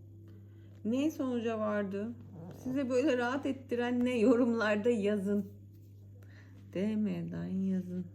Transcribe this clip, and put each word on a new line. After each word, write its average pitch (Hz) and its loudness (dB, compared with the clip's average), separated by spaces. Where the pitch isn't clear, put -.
Ne 269 2
sonuca 240 -2
vardı? 208 -2
Size 254 -2
böyle 254 4
rahat 254 0
ettiren 247 0
ne? 247 2
Yorumlarda 226 6
yazın. 202 2
D 214 0
M'den 175 -2
yazın. 185 -2